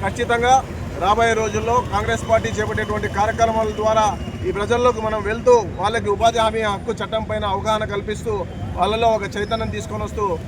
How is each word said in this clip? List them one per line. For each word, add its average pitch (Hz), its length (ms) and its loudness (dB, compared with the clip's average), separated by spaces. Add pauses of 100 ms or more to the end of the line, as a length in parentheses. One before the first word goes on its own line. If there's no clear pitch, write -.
ఖచ్చితంగా 233 500 2 (500)
రాబోయే 226 360 4
రోజుల్లో 220 360 0 (180)
కాంగ్రెస్ 220 360 0
పార్టీ 226 280 2
చేపట్టేటువంటి 208 500 -2 (100)
కార్యక్రమాల 220 540 2 (100)
ద్వారా 220 240 4 (420)
ఈ 185 100 -2
ప్రజల్లోకి 233 500 2
మనం 214 120 -2 (100)
వెళ్తూ 226 240 4 (280)
వాళ్ళకి 208 320 -2
ఉపాధి 226 300 2
హామీ 220 180 0 (100)
హక్కు 202 300 -4
చట్టం 220 280 -2
పైన 214 240 -2
అవగాహన 214 400 0
కల్పిస్తూ 208 400 -4 (460)
వాళ్ళలో 220 280 2 (100)
ఒక 202 180 -4
చైతన్యం 214 400 -2
తీసుకొని 214 320 -6
వస్తూ 208 180 -4 (220)